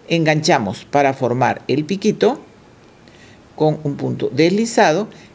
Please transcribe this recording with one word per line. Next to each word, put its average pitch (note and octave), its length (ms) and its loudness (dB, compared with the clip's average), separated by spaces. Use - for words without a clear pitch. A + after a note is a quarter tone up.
enganchamos D#3 760 0
para C#3 300 2
formar A#2+ 520 -2
el D3 200 -2
piquito G3+ 540 0
con D#3 280 0
un C#3+ 140 -4
punto B2+ 360 -4
deslizado F#3+ 760 2